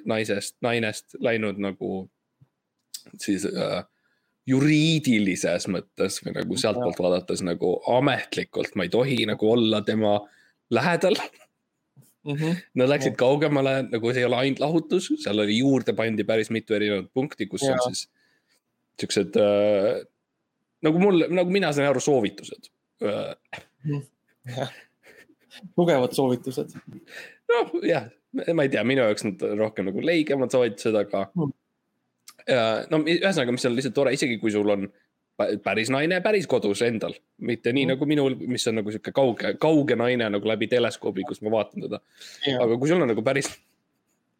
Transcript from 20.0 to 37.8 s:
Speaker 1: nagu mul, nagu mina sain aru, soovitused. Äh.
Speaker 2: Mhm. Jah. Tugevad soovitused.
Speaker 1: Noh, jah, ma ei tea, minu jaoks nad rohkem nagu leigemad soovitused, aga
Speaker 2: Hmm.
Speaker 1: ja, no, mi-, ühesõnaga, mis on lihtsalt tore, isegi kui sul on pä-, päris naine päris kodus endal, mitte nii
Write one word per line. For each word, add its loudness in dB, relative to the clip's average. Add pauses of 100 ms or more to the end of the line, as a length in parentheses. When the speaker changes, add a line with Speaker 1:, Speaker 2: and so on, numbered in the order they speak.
Speaker 1:
nagu 4
mul, 4
nagu 2
mina 0
sain 2
aru, 2
soovitused. -2 (320)
Äh. -4 (500)
Speaker 2:
Mhm. -4 (540)
Jah. -6 (1040)
Tugevad 4
soovitused. -2 (720)
Speaker 1:
Noh, 0 (120)
jah, 0 (440)
ma 2
ei 2
tea, 0
minu 2
jaoks 0
nad -6 (180)
rohkem -2
nagu -4
leigemad 0
soovitused, 2
aga 0 (100)
Speaker 2:
Hmm. -2 (960)
Speaker 1:
ja, 2
no, 2
mi-, 2
ühesõnaga, 0
mis -2
on 0
lihtsalt -2
tore, 2
isegi -2
kui 0
sul 2
on 0 (520)
pä-, 0
päris 0
naine 0
päris 0
kodus 0
endal, -2 (260)
mitte -2
nii 2